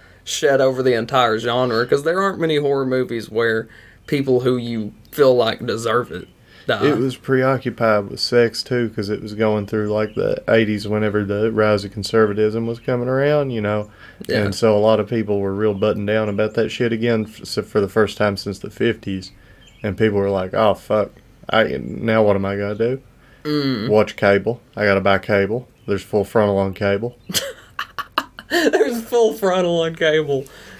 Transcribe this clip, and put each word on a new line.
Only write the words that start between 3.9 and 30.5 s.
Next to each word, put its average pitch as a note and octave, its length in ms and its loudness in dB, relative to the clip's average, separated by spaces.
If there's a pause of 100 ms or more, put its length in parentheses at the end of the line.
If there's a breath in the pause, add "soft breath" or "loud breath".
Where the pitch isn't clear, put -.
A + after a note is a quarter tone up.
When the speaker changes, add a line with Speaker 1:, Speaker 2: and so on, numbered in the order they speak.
Speaker 1:
people C#3 320 2
who B2+ 160 0
you A#2 380 -6 (180)
feel C3 240 6
like A2+ 300 0
deserve A#2 440 -2
it - 200 -12 (380 loud breath)
die. A2+ 200 0
Speaker 2:
It C#3+ 100 2
was B2+ 200 -2
preoccupied B2 920 0
with G2 120 -8
sex, A#2+ 420 2
too, B2 320 -2
'cause G2+ 140 -6
it G#2+ 120 -4
was G#2 120 -10
going G#2+ 320 0
through, G#2+ 260 -2
like, G#2+ 240 -2
the - 320 -2
eighties G#2+ 400 2
whenever G#2 380 0
the G#2 260 -2
rise G#2+ 320 2
of G2 80 -10
conservatism G#2+ 760 0
was A#2 140 -6
coming B2 300 -4
around, C#3 420 0
you A2+ 80 -4
know. G#2 300 -2 (400 loud breath)
Speaker 1:
Yeah. G#2 160 0
Speaker 2:
And G2+ 100 -2
so A2 180 4
a G#2 60 4
lot G#2+ 220 4
of G2+ 80 -4
people G#2 320 -2
were G2 120 -2
real G#2 200 0
buttoned G2+ 340 -2
down G#2+ 220 0
about G#2+ 240 -2
that A2+ 160 0
shit A#2+ 240 -2
again A2+ 340 0
f-, - 180 -20
so - 160 -6
for G#2 200 -2
the G2 80 0
first G#2+ 280 0
time G2+ 200 0
since G2 220 -8
the - 100 -12
fifties. G#2 640 -4 (520 soft breath)
And G2+ 140 -4
people G#2+ 200 2
were G2 120 0
like, F#2+ 240 -2
"Oh, G#2 220 2
fuck. G#2 360 -2 (380)
I, G2 340 2
now A2 400 0
what G2+ 140 4
am G2 80 -2
I G2 100 -2
gonna G2+ 200 -4
do?" B2 260 -2 (420 soft breath)
Speaker 1:
Mm. C#3 460 -4
Speaker 2:
Watch G#2+ 260 2
cable. G2+ 440 2 (160)
I G#2+ 100 0
gotta G2 160 4
buy G2 180 4
cable. G2+ 480 0 (200)
There's G2+ 140 -2
full G#2 220 0
frontal G2+ 340 2
on G2 160 0
cable. G2+ 420 -2 (140)
Speaker 1:
<laughs> - 1200 -10
There's C#4+ 540 0
full A#3 300 2
frontal F3+ 480 0
on E3 140 -4
cable. D3+ 500 0 (340 loud breath)